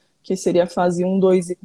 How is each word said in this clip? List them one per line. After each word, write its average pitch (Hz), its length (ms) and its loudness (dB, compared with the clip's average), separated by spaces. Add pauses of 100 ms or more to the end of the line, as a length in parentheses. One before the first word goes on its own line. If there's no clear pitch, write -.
(220)
que - 120 -6
seria 175 300 0
a - 20 -2
fase 180 380 -2
um, 190 160 0
dois 185 300 2
e 180 40 -8 (100)